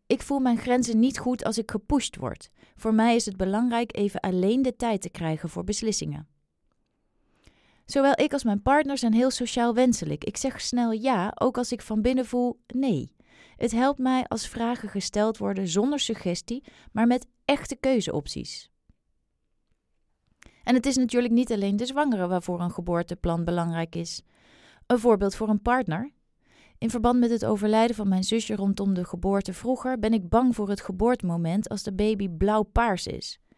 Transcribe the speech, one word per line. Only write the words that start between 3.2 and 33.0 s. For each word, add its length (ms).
het 100
belangrijk 600
even 240
alleen 420
de 140
tijd 260
te 80
krijgen 380
voor 160
beslissingen." 640
Zowel 360
ik 120
als 120
mijn 180
partner 360
zijn 140
heel 180
sociaal 440
wenselijk. 500
Ik 120
zeg 240
snel 300
ja, 440
ook 240
als 140
ik 100
van 200
binnen 240
voel 400
nee. 480
Het 140
helpt 280
mij 280
als 220
vragen 400
gesteld 500
worden 300
zonder 320
suggestie, 640
maar 140
met 200
echte 320
keuzeopties. 920
En 100
het 120
is 100
natuurlijk 360
niet 200
alleen 240
de 100
zwangere 400
waarvoor 340
een 100
geboorteplan 720
belangrijk 500
is. 280
Een 120
voorbeeld 360
voor 140
een 140
partner. 500
In 80
verband 280
met 120
het 140
overlijden 520
van 120
mijn 160
zusje 320
rondom 380
de 100
geboorte 480
vroeger 460
ben 140
ik 160
bang 260
voor 140
het 120
geboortemoment 880
als 140
de 100
baby 360
blauw-paars 800